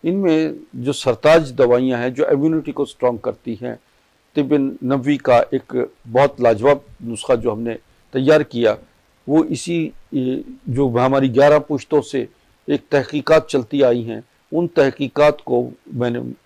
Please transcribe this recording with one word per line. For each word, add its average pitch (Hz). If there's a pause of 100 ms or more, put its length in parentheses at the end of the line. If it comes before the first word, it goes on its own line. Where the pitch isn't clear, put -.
इनमें 160 (160)
जो 131
सरताज 147
दवाइयाँ 123
हैं 123
जो 139
immunity 151
को 139
strong 120
करती 117
हैं, 123 (560)
तिब्बन 139
नबवी 135
का 120
एक 127 (180)
बहुत 131
लाजवाब 120 (180)
नुस्खा 117
जो 117
हमने 113 (400)
तैयार 147
किया, 113 (520)
वो 160
इसी, 165 (200)
ए, 131 (260)
जो 131
हमारी 131
ग्यारह 143
पुश्तों 147
से 120 (420)
एक 143
तहकीकात 147
चलती 139
आई 120
हैं, 113 (300)
उन 170
तहकीकात 147
को 123 (220)
मैंने 120 (120)